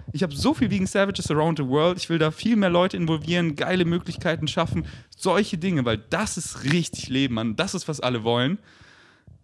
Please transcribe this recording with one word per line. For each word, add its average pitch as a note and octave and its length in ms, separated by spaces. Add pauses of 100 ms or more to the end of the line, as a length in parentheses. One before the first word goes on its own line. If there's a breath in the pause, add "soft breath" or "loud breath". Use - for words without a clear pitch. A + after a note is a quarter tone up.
(140)
ich D3+ 100
hab D#3 100
so A3+ 200
viel A#3 160
Vegan F#3+ 180
Savages G3 440
around D#3 260
the C#3+ 100
world, D#3 300
ich - 120
will E3 100
da D#3 120
viel A3+ 240
mehr G3 140
Leute F3 280
involvieren, E3 580
geile F3 300
Möglichkeiten E3 640
schaffen, E3 380 (320 loud breath)
solche F#3+ 400
Dinge, D#3+ 280
weil A2+ 120
das F3 400
ist - 340
richtig - 380
Leben, C3 260
Mann, A2+ 200
das F3 180
ist, - 140
was D3+ 120
alle A#2+ 240
wollen. B2 340 (880 loud breath)